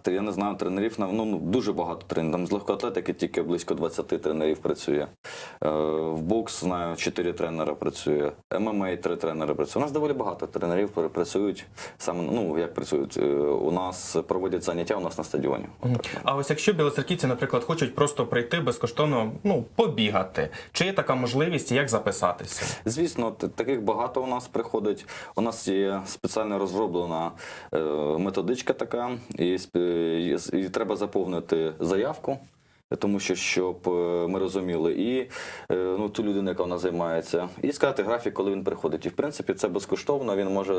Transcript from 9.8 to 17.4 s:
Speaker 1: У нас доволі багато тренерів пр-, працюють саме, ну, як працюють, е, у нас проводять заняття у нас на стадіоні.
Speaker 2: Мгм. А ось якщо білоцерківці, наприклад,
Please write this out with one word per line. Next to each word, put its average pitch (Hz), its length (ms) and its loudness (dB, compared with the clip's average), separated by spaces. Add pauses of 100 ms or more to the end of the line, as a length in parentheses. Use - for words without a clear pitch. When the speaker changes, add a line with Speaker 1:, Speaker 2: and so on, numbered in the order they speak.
Speaker 1:
У 143 40 2
нас 143 80 -4
доволі 151 200 0
багато 104 340 -4
тренерів 87 440 0
пр-, 80 180 0
працюють 95 580 0 (320)
саме, 87 240 -2 (100)
ну, 87 260 2
як 85 160 -2
працюють, 71 420 0
е, 50 100 2 (140)
у 73 300 4
нас 90 460 0 (120)
проводять 90 340 0
заняття 87 340 0
у 95 40 -2
нас 85 180 -4
на 80 60 -4
стадіоні. 67 420 0 (160)
Speaker 2:
Мгм. 123 140 2 (280)
А 135 100 2
ось 139 160 0
якщо 156 220 4
білоцерківці, 151 540 2
наприклад, 127 380 2